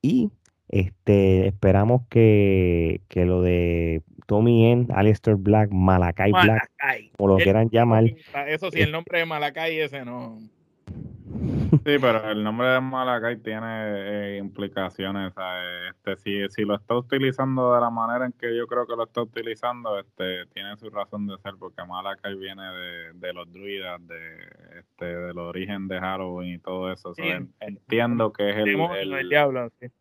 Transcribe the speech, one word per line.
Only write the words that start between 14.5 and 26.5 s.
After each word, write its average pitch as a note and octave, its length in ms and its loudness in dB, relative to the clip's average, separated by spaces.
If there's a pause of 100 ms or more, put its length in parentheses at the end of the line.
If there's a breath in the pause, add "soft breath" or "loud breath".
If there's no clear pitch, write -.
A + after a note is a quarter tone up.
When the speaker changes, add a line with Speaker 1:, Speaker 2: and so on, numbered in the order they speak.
Speaker 3:
¿sabes? F2+ 580 -10
Este, G2 240 -8
si, G2+ 320 -4
si G#2+ 160 -4
lo G2+ 120 -2
está G2+ 200 -4
utilizando C3 800 0
de A#2+ 60 4
la A#2+ 100 0
manera A#2 360 -4
en B2 60 -8
que A#2 240 -6
yo A#2 120 -4
creo A#2+ 180 -4
que A#2+ 80 -8
lo A#2 100 -4
está A#2+ 180 -8
utilizando, A2+ 760 -8
este, F#2 560 -10
tiene G2+ 220 -14
su A2 140 -20
razón G2+ 360 -8
de G2 120 -10
ser, G2 200 -14
porque F2+ 260 -16
Malakai F#2+ 520 -10
viene F#2+ 260 -14
de, F2 520 -14
de F2+ 180 -12
los F2 200 -16
druidas, F#2+ 540 -12
de, E2 720 -20
este, - 260 -18
del F2 340 -10
origen F#2 500 -10
de F#2 100 -8
Halloween F2+ 560 -8